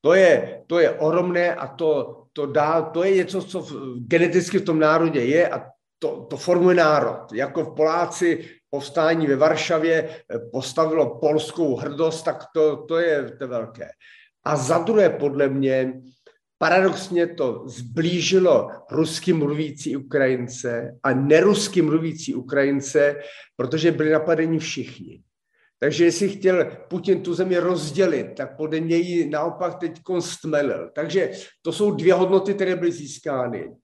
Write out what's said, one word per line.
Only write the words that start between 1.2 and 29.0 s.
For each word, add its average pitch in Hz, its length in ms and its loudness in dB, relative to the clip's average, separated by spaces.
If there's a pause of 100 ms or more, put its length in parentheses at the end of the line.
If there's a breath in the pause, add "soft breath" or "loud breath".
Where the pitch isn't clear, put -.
a 135 120 -10
to, 151 560 -2 (100)
to 147 120 -6
dá, 151 360 0
to 165 220 -4
je 196 120 4
něco, 185 260 0
co 180 200 -8
v, 131 460 -10
geneticky 175 500 2
v - 80 0
tom 160 140 2
národě 156 400 4
je 143 300 2
a 131 160 -6 (340)
to, - 300 -6
to 139 80 -8
formuje 175 380 4
národ. 143 580 2
Jako 135 300 -4
v - 120 -10
Poláci 165 760 0 (200 loud breath)
povstání 160 580 0
ve 139 80 2
Varšavě, 160 760 2
eh, - 300 -10 (120)
postavilo 156 680 -2
polskou 151 560 0
hrdost, 156 480 -4
tak - 200 -4 (100)
to, 156 240 2
to 160 200 -4
je, 151 400 0
to 143 60 -10
je 131 40 -10
velké. 113 420 -8 (540 soft breath)
A 147 120 0
za 139 220 0
druhé, 190 320 4
podle 139 400 0
mě, 131 440 0 (640 soft breath)
paradoxně 175 680 2
to 131 380 -4
zblížilo 165 1040 0 (220 loud breath)
rusky 160 420 0
mluvící 147 640 -2
Ukrajince 127 1080 -4
a 135 100 0
nerusky 165 680 4
mluvící 156 540 -2
Ukrajince, 139 800 0 (400 loud breath)
protože 156 360 0
byli 156 180 0
napadeni 160 500 2
všichni. - 640 -12 (580)
Takže 151 260 2
jestli 185 240 2
chtěl 185 420 0 (160)
Putin 180 340 -2
tu 170 120 -4
zemi 180 240 0
rozdělit, 160 800 0
tak 131 200 -10
podle 156 220 -4
něj 165 220 0